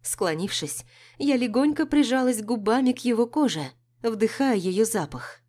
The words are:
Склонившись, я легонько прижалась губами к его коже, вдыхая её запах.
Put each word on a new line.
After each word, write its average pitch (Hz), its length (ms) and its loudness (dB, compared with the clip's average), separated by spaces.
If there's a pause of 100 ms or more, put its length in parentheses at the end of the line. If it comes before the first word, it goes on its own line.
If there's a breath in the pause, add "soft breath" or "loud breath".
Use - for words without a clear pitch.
Склонившись, - 800 -4 (340 soft breath)
я 277 180 2
легонько 262 500 2
прижалась 254 560 2
губами 233 500 2
к 254 60 -2
его 240 280 2
коже, 226 440 -2 (320)
вдыхая 226 540 0
её 185 280 2
запах. 190 640 -6